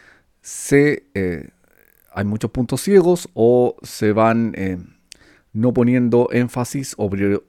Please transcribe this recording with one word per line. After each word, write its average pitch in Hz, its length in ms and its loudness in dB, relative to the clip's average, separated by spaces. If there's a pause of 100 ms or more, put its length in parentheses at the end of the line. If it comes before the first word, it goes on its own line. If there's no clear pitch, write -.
(420)
se, - 760 0
eh, 90 340 -6 (640)
hay 95 100 -4
muchos 107 280 -4
puntos 127 300 -4
ciegos 180 520 4
o 120 480 4
se - 320 -2
van, 113 420 2
eh, 95 220 -6 (760)
no 117 200 0
poniendo 123 580 2
énfasis 123 680 -4
o 104 100 -2
prior-, 101 400 -2